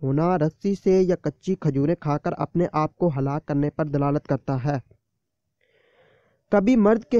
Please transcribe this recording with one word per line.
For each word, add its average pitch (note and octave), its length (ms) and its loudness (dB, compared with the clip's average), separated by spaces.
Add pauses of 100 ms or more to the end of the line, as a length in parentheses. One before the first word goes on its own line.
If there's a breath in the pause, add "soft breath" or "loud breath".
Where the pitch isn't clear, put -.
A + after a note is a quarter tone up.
ہونا D#3+ 360 0
رسی D#3+ 360 -2 (100)
سے F#3+ 180 4
یا F3+ 140 0
کچی - 380 -6
کھجوریں D3 460 -2
کھا D3 180 -2
کر - 140 -6
اپنے E3+ 400 -2
آپ D#3 240 -2
کو F3 200 0
ہلاک C#3 300 -4
کرنے D3 240 0
پر - 140 -4
دلالت C#3+ 420 -2
کرتا C3+ 380 -4
ہے۔ C#3+ 360 -6 (1500)
کبھی G#3 260 4
مرد A3 280 4
کے A#3+ 160 0